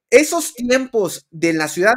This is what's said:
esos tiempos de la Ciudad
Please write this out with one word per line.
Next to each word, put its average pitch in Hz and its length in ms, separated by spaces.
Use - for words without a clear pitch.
esos 302 440
tiempos 247 760
de 165 220
la 156 140
Ciudad 185 300